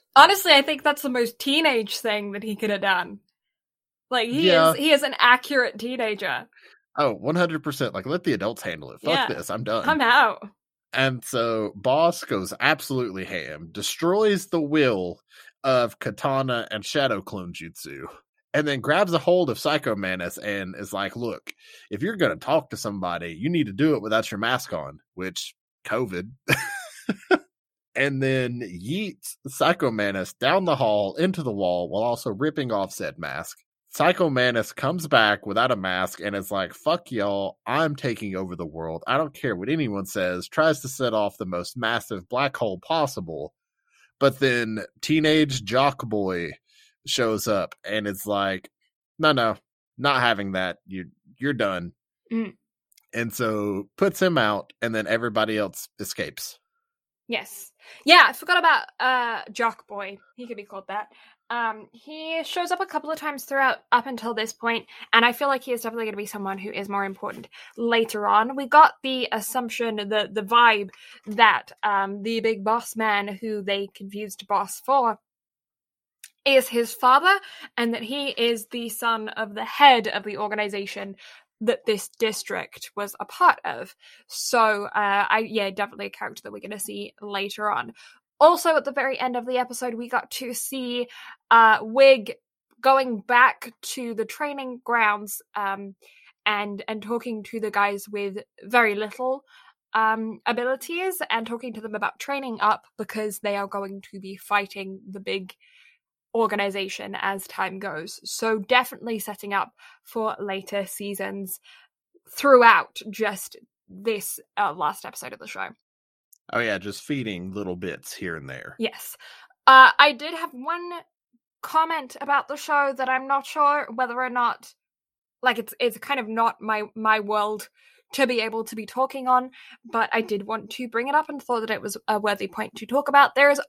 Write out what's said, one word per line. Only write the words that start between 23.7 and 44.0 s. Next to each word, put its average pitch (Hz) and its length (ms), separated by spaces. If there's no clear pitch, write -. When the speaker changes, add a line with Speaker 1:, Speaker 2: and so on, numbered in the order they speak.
Speaker 2:
do 143 240
it 101 60
without 110 280
your 101 80
mask 120 340
on," 73 280
which, 92 420
covid. 107 460
<laughs> - 920
And 135 240
then 127 400
yeets 117 760
Psycho 139 460
Mantis 98 400
down 175 320
the 160 100
hall 104 400
into 180 300
the 117 80
wall 90 360
while 104 140
also 120 280
ripping 135 420
off 98 200
said 78 280
mask. 73 360
Psycho 175 380
Mantis 123 440
comes 160 340
back 110 400
without 113 240
a 117 60
mask 92 440
and 101 140
is 98 160
like, 95 240
"Fuck 165 380
y'all, 98 520
I'm 147 300
taking 110 400
over 92 220
the 87 100
world. 82 400
I 127 100
don't 151 160
care 117 220
what 95 140
anyone 110 380
says," 90 420
tries 156 320
to 135 80
set 120 260
off 101 240
the 98 80
most 87 300
massive 113 520
black 131 280
hole 95 240
possible. 92 760